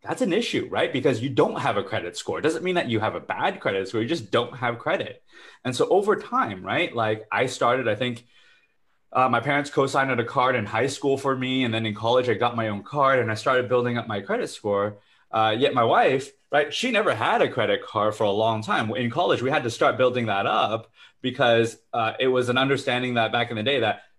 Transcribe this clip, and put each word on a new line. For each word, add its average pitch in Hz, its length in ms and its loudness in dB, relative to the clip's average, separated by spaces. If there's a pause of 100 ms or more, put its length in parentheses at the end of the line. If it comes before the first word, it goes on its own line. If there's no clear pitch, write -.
That's - 200 -4
an 196 100 0
issue, 208 380 -2
right? 123 220 0
Because 127 280 0
you 131 80 -2
don't 196 300 2
have 123 180 0
a 101 60 0
credit 90 340 -6
score. 80 220 -6
It - 40 -6
doesn't 160 200 0
mean 180 140 -2
that 156 120 -2
you 110 120 0
have 104 160 -2
a - 40 -6
bad 165 400 -4
credit 98 280 -2
score. 113 120 -2
You 120 80 -2
just 156 220 -4
don't 120 260 0
have 117 220 -2
credit. - 440 -4 (420)
And 123 100 -4
so 143 140 2
over 202 260 4
time, 101 500 -4
right, 143 300 -2
like, 110 380 0
I 117 140 2
started, 123 420 0
I 104 80 0
think, 123 280 -4 (880)
uh, 127 160 4
my 120 120 2
parents 143 280 0
co-signed 135 420 0
on 120 100 0
a 113 40 0
card 127 300 2
in 110 100 0
high 110 220 0
school 139 320 0
for 135 180 0
me. 127 280 -2
And 113 100 -2
then 113 120 -2
in 107 80 -2
college, 117 340 2
I 113 60 2
got 117 200 0
my 113 140 -2
own 104 160 -6
card 135 340 2
and 110 120 0
I 107 40 0
started 127 340 0
building 120 300 0
up 113 80 -6
my 104 140 -4
credit 208 280 -4
score. 101 500 -2 (340)
Uh, 110 260 2
yet 135 160 2
my 120 100 4
wife, 139 460 2 (220)
right, 147 200 2
she 247 200 -2
never 202 220 2
had 175 280 2
a 139 60 2
credit 101 360 0
card 104 300 0
for 110 100 -2
a 101 60 2
long 110 320 0
time. 113 320 -2
In 120 160 -2
college, 151 320 0
we 127 80 0
had 143 140 0
to 117 60 -2
start 120 280 2
building 123 280 2
that 101 200 0
up 107 460 -2 (280)
because, 120 580 2 (140)
uh, 113 280 -2
it 131 80 4
was 127 200 2
an 123 100 0
understanding 127 560 0
that 110 180 0
back 120 180 0
in 117 60 -4
the 107 80 -4
day 135 160 0
that 104 220 -2 (160)